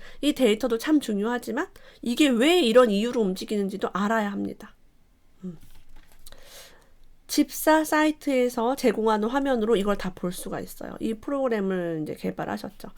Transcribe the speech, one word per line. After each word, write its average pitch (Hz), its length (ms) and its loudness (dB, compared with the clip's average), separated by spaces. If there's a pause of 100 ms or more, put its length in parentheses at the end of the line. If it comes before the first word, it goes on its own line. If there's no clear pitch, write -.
(200)
이 285 120 2
데이터도 233 460 2
참 302 220 2
중요하지만 233 680 -4 (320)
이게 247 280 2
왜 277 320 4
이런 240 300 8
이유로 226 300 0
움직이는지도 196 720 -2
알아야 208 400 -2
합니다. - 420 -10 (680)
음. 170 140 -12 (1700)
집사 311 580 2
사이트에서 269 920 0
제공하는 214 520 2
화면으로 240 480 2
이걸 202 200 2
다 190 180 -4
볼 180 180 -6
수가 - 280 -8
있어요. - 400 -12
이 220 140 -4
프로그램을 196 880 -2
이제 151 120 -6
개발하셨죠. - 840 -8